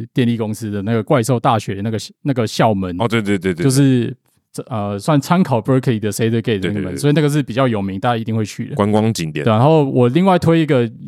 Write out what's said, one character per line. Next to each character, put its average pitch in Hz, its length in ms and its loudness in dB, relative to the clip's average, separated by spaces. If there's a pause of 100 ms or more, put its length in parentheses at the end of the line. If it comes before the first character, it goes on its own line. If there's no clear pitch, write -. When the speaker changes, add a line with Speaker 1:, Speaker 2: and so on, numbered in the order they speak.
(140)
Speaker 1:
电 123 120 2
力 117 100 0
公 107 180 -4
司 107 160 -8
的 101 120 -4
那 110 100 -4
个 113 100 0
《怪 123 200 2
兽 120 160 0
大 117 200 2
学》 98 240 -6
那 113 80 -4
个， 110 80 -4 (240)
那 143 100 -2
个 117 140 0
校 117 260 2
门。 92 280 -2
Speaker 2:
哦， 113 80 0
对， 113 120 0
对， 101 180 0
对， 92 140 -2
对， - 20 -8
对。 85 100 -2
Speaker 1:
就 139 60 4
是， 127 460 2 (500)
呃， 101 320 -6
算 139 220 2
参 175 220 2
考 123 180 0
《Berkeley》 131 380 0
的 104 140 -2
Cedar 113 280 0
Gate 107 200 -2
的 90 80 -2
那 104 60 -2
个 76 60 -4
门， - 20 -4
Speaker 2:
对， - 0 -
对， - 100 -6
对。 - 40 -8
Speaker 1:
所 139 140 0
以 - 20 4
那 156 80 2
个 147 80 2
是 147 140 0
比 117 100 -10
较 131 140 0
有 107 160 -2
名， 95 160 -6
大 120 120 -2
家 120 60 0
一 113 80 -4
定 113 120 -4
会 110 80 0
去 113 220 -8
的。 - 100 -10
Speaker 2:
观 101 140 2
光 107 220 2
景 82 200 -6
点。 73 120 -4
Speaker 1:
对， 113 80 2
然 110 100 4
后 151 220 4
我 131 240 2
另 165 160 2
外 185 140 4
推 165 220 2
一 160 60 0
个， 127 220 2 (200)